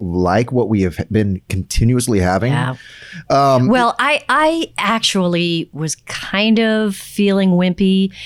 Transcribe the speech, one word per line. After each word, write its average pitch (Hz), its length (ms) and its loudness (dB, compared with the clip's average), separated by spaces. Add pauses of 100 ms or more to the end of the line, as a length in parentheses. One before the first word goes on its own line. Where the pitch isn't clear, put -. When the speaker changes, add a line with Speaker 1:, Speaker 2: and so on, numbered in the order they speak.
Speaker 1:
like 90 520 0
what 120 160 0
we 104 140 2
have 87 160 -2 (120)
been 104 380 0
continuously 117 720 0
having, 92 320 0
Speaker 2:
Yeah. 127 240 -2 (540)
Speaker 1:
um, 135 380 4
Speaker 2:
Well, 240 300 2
I, 277 300 0
I 311 480 0
actually 175 960 -2
was 151 220 -6
kind - 680 -2
of 220 340 0
feeling 196 580 0
wimpy 190 600 2 (140)